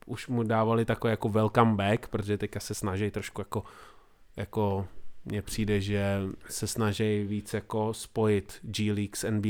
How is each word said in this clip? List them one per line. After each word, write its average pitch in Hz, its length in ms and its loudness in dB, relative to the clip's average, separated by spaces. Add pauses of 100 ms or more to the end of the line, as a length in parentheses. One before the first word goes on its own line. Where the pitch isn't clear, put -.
už - 220 -8
mu 120 140 0
dávali 110 420 2
takový 117 260 0
jako 110 180 0
welcome 110 460 6
back, 101 340 2
protože 104 300 -2
teďka 104 220 -6
se - 140 -8
snaží 101 360 -2
trošku 104 300 -8
jako, - 220 -4 (760)
jako 98 500 -2 (380)
mně 104 180 -4
přijde, 104 380 0
že 98 400 0 (280)
se - 180 -4
snaží 107 580 0
víc 104 300 -4
jako 110 400 -2
spojit 104 680 0
G 107 300 0
League 101 240 -2
s - 80 -4
N 107 160 0
B 104 100 2